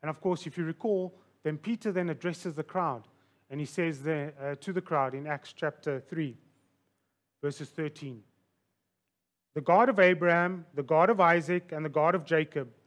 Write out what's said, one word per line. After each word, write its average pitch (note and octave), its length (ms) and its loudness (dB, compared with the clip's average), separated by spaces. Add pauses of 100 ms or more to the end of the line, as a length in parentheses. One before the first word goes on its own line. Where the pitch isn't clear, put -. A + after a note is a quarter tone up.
And D3+ 80 -6
of D#3 140 -8
course, F3+ 240 0
if D3 100 -10
you F3 80 -2
recall, F#3 540 -2 (240)
then D3+ 160 -4
Peter A3 340 -4
then F3+ 160 0
addresses E3+ 460 -6
the D3+ 80 -6
crowd, D3+ 440 -4 (440)
and C#3 100 -6
he D3 60 -4
says D#3+ 360 -2
there, D3+ 380 -2
uh, C#3 160 -6
to F#3+ 160 -10
the F3+ 80 -2
crowd C#3 340 -2
in C#3 120 -8
Acts D3 260 -8
chapter C#3+ 480 -4
three, D3 380 -6 (1040)
verses C#3+ 260 -6
thirteen, C#3+ 540 -8 (1300)
"The D3+ 60 -4
God F#3 280 6
of G#3 120 2
Abraham, F3 760 4
the C#3+ 80 -4
God D#3+ 260 4
of A3 120 4
Isaac, E3+ 520 2
and D#3 120 -6
the D3+ 60 -4
God D#3 240 2
of F3 100 -2
Jacob D3+ 480 -2 (140)